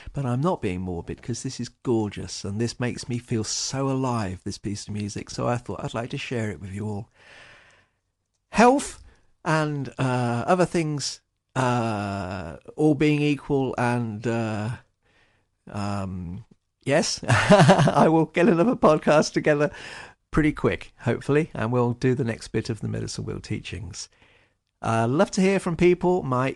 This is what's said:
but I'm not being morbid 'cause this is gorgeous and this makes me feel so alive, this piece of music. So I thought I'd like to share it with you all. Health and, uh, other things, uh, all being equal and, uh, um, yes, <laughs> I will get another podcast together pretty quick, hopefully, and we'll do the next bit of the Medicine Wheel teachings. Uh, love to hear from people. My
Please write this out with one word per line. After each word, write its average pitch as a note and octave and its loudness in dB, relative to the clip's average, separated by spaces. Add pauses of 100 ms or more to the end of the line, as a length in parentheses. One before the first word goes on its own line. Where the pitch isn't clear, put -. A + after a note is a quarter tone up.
(120)
but C#3+ -6
I'm B2 -2
not E3+ 0
being F#2 -2
morbid F2 -8
'cause - -8
this C3 -8
is A#2+ -8
gorgeous G#2+ -4
and G2+ -6
this A#2 -4
makes A#2+ -6
me B2 -4
feel A#2 -4
so - -4
alive, A#2+ -2
this G2+ -8
piece - -8
of G#2+ -10
music. G#2 -6
So B2 -4
I B2 0
thought G#2+ -10
I'd - -8
like A#2+ -6
to C#3+ -8
share A2+ -6
it D#2 -12
with F#2+ -12
you G#2 -8
all. G#2 -8 (1400)
Health B3 4 (420)
and, D3+ 0 (100)
uh, B2 0
other F3+ 4
things, D3+ -4 (340)
uh, G2+ -2 (180)
all D#3 4
being D3+ 2
equal C#3+ 0
and, A#2+ -2
uh, A2 -2 (1000)
um, G2 -6 (400)
yes, - 0
<laughs> - -4
I D#3 6
will D#3+ 4
get F3 2
another F3 4
podcast D#3 4
together D3 2 (600)
pretty D3+ 2
quick, - -2
hopefully, C#3+ 0
and A2+ -2
we'll A#2+ 2
do B2+ 2
the B2+ -2
next - -6
bit A2+ -4
of A2 -6
the A#2 -6
Medicine A2 -6
Wheel G2+ -8
teachings. - -10 (720)
Uh, A2+ 0
love D#3+ 2
to - -2
hear F#3+ 4
from F3 -2
people. F3+ 4
My C3 0